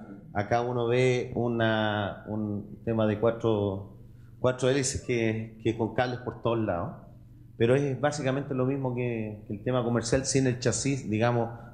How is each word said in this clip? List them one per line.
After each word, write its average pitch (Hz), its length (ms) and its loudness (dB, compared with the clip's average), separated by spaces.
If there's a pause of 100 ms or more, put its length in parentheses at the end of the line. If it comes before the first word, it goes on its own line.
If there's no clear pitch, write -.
(340)
Acá 104 280 2
uno 120 260 0
ve 123 480 2
una, 110 920 0
un 107 560 -6
tema 110 240 2
de 104 140 0
cuatro, 104 760 0 (400)
cuatro 127 300 2
hélices 135 360 0
que, 113 580 0
que 110 140 0
con 110 160 -2
cables 123 280 0
por - 200 -8
todos 117 180 0
lados. 104 340 -2 (640)
Pero 117 180 6
es 139 260 0
básicamente 139 520 0
lo 127 120 0
mismo 135 300 0
que, 113 520 -4
que 107 60 -8
el 107 100 -8
tema 123 180 2
comercial, 120 440 2
sin 135 220 2
el 123 120 0
chasis, 135 500 0
digamos, 113 420 2 (220)